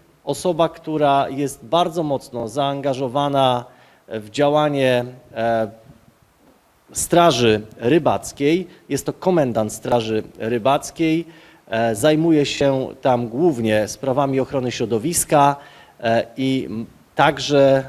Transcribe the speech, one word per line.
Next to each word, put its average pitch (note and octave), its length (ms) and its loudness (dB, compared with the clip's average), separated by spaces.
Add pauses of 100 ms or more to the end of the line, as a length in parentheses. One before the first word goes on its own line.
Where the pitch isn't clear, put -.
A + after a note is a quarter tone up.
(240)
osoba, D#3+ 440 -2
która D3 600 0
jest C3+ 360 -8
bardzo E3 380 -2
mocno B2 460 -6
zaangażowana C#3 1160 -2 (440)
w G#2+ 220 -10
działanie, C#3+ 720 2 (300)
e, A2+ 360 0 (1200)
Straży B2 680 4 (160)
Rybackiej. C#3+ 920 0 (220)
Jest D#3+ 180 -6
to D3 60 -4
komendant B2 600 0
Straży A2 500 -2 (160)
Rybackiej. C#3 880 -2 (420)
E, A2+ 260 -2
zajmuje D3+ 520 2
się C3+ 420 0 (120)
tam B2 280 0
głównie A2+ 600 0
sprawami C3+ 520 -2
ochrony B2+ 320 -4
środowiska, C#3+ 840 0 (440)
e, A#2 260 0 (100)
i C3 340 -2
m-, A2 160 -10 (280)
także C#3 760 4